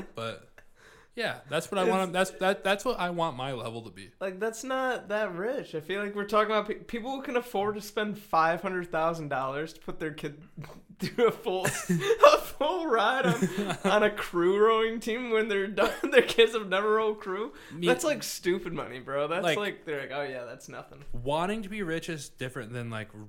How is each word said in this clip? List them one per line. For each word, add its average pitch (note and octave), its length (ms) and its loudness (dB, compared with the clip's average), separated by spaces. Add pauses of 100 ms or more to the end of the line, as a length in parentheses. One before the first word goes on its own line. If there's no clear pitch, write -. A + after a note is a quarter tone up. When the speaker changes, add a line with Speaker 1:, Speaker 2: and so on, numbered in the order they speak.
(160)
Speaker 1:
but A2+ 320 -8 (680)
yeah, D3+ 260 -4 (100)
that's D#3 220 -2
what G3+ 80 -2
I - 20 4
Speaker 2:
It's F#3 100 4
Speaker 1:
wanna, F#3+ 200 2
that's, F#3 280 2
that, G3 240 2
that's G3 220 0
what B3 140 -2
I F3+ 100 0
want E3 260 -2
my C3 160 -4
level A#2 300 -6
to A2+ 80 -12
be. F#2 220 -16 (100)
Speaker 2:
Like, F#3 180 -6
that's A3 240 -4
not C4 460 -2
that G#3 260 -2
rich. G#3+ 400 -6
I D#3+ 60 -2
feel G3 220 -4
like G3+ 120 -6
we're G3+ 100 -4
talking G#3+ 260 4
about G#3+ 160 0
pe-, G#3+ 80 -4
people A#3 360 -8
who C4+ 120 -4
can C4+ 120 -4
afford G#3 400 0
to G#3 60 -8
spend G#3+ 360 -4
five E3 440 2
hundred F#3 300 -4
thousand D#3+ 360 0
dollars C#3 460 -4
to - 80 -20
put - 180 -8
their D#3+ 140 -4
kid D3 280 -10 (300)
<laughs> - 280 -20
through A3+ 280 2
a G#3 40 6
full, F#3 340 -2
Speaker 1:
<laughs> - 240 -2 (360)
Speaker 2:
a D5 120 12
full E4 500 -2
ride A#3+ 380 2
on, F3+ 580 0
Speaker 1:
<laughs> F#3+ 80 4
Speaker 2:
on G#3 120 6
a G#3 80 4
crew F#3 520 2
rowing A3+ 360 4
team A#3 320 -4
when A3 160 2
they're G3 200 0
done. G#3 240 2 (120)
<laughs> C#4 80 0
Their C4 120 10
kids A3+ 300 6
have G#3+ 160 -2
never G3+ 240 2
rowed G#3+ 260 2
crew. G3+ 320 -6 (220)
Speaker 1:
Me E3+ 140 -4
Speaker 2:
That's, - 160 4
like, C#4+ 200 0
stupid F3+ 500 -2
money, B2+ 260 -8
bro. C3+ 280 -2
That's E3+ 160 -2
Speaker 1:
Like, D#3+ 140 2
Speaker 2:
like, G3+ 280 -4
they're D3+ 160 -4
like, B2 100 -10
"Oh, C#3+ 120 -4
yeah, B2+ 220 -8
that's B2+ 240 -14
nothing." C3+ 340 -16 (100)
Speaker 1:
wanting D#3+ 500 0
to F#3+ 60 -10
be G#3+ 140 -6
rich E3 260 -4
is D#3 200 -8
different B2 440 -10
than, A#2+ 180 -6
like, G#2+ 180 -8 (200)